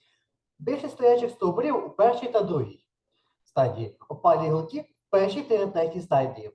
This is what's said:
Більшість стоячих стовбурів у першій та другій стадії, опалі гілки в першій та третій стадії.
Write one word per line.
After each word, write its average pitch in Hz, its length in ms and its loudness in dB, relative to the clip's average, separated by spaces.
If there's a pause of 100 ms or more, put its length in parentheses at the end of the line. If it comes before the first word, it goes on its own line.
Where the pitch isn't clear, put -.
(580)
Більшість - 360 -6
стоячих 240 360 4
стовбурів 233 560 -2
у - 40 -14
першій 240 380 2
та 226 140 2
другій 151 420 -6 (600)
стадії, 110 520 -2 (120)
опалі 160 400 2
гілки 160 320 -4
в - 300 -20
першій 196 320 0
та 202 240 0
третій 165 340 -2
стадії. 117 540 -2